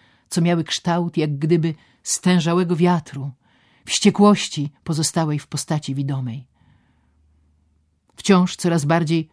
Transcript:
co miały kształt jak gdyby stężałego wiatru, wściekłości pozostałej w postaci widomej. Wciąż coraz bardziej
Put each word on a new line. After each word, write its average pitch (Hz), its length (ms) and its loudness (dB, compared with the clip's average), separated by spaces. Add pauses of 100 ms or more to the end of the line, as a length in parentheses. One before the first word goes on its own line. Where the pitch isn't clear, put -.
(300)
co - 120 -2
miały 170 220 2
kształt 170 540 -4
jak 151 200 -2
gdyby 156 380 0 (280)
stężałego 175 720 0
wiatru, 151 560 0 (540)
wściekłości 202 840 2 (140)
pozostałej 156 560 -2
w - 80 -14
postaci 147 480 -6
widomej. 135 520 -6 (1700)
Wciąż 180 400 2
coraz 170 300 0
bardziej 165 480 0